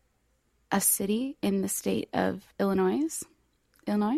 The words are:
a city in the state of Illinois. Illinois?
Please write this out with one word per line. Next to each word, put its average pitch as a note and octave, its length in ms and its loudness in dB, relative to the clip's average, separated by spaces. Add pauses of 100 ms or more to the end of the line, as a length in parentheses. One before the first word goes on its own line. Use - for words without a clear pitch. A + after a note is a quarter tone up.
(720)
a G3 80 2
city A3+ 600 0
in G3 200 2
the F#3 60 -2
state - 460 -2
of F#3+ 280 0 (180)
Illinois. G3 540 2 (720)
Illinois? G#3 320 0